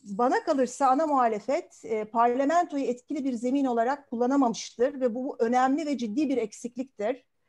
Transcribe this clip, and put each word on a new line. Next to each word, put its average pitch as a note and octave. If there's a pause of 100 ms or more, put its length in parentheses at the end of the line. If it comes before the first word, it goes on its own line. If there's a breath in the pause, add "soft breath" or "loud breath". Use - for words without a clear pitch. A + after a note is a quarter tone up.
bana B3
kalırsa C4+
ana C#4+
muhalefet, B3+
e, G#3+
parlamentoyu C#4
etkili B3
bir C4
zemin B3+
olarak A#3+
kullanamamıştır B3+
ve A#3+
bu, B3+
bu C#4
önemli C4
ve C#4+
ciddi A#3+
bir C4
eksikliktir. A#3+ (240)